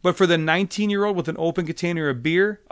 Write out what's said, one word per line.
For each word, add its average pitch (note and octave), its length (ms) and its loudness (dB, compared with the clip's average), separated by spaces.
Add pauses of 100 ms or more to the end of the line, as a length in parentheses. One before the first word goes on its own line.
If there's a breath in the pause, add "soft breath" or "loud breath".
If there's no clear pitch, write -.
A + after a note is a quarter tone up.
But F3+ 160 0
for F#3+ 100 4
the E3+ 120 4
nineteen-year-old G3+ 760 0
with E3 140 -2
an D#3+ 100 -6
open E3+ 280 -2
container E3 420 -2
of B2+ 140 -4
beer, F#3 500 0